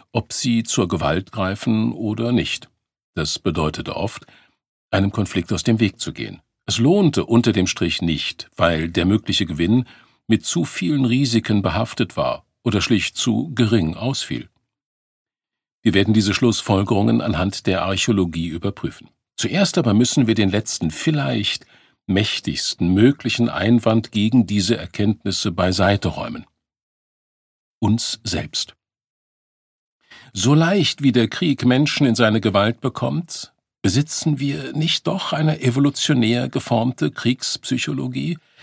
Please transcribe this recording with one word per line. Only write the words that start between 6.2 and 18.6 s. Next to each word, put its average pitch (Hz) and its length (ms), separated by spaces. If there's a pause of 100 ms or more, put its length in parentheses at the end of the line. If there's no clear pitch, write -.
Es - 140
lohnte 156 480
unter 113 260
dem 92 140
Strich - 340
nicht, - 560
weil 82 320
der 87 160
mögliche 101 400
Gewinn 85 400 (420)
mit - 200
zu 170 180
vielen 151 400
Risiken 117 560
behaftet 101 560
war - 300 (180)
oder 107 160
schlicht - 360
zu 123 380
gering 104 420
ausfiel. 113 520 (1300)
Wir 107 100
werden 98 220
diese 104 180
Schlussfolgerungen 107 880
anhand 92 460
der 92 160
Archäologie 90 640
überprüfen. 82 640 (260)